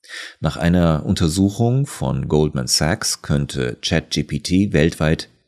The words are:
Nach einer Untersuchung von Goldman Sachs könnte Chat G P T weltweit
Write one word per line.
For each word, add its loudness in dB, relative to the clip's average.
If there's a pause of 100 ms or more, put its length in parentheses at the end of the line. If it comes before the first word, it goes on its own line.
(400)
Nach -4
einer 2
Untersuchung 2
von -4
Goldman 0
Sachs -2
könnte -4
Chat -2
G -2
P -6
T 0
weltweit 2 (180)